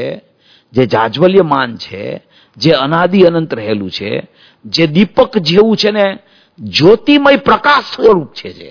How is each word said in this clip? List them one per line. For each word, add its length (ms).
જે 140
જાજ્વલ્યમાન 880
છે, 280
જે 180
અનાદિ 520
અનંત 280
રહેલું 360
છે, 200
જે 220
દીપક 520
જેવું 380
છે 140
ને, 160
જ્યોતિમય 800
પ્રકાશ 560
સ્વરૂપ 380
છે 200
જે 180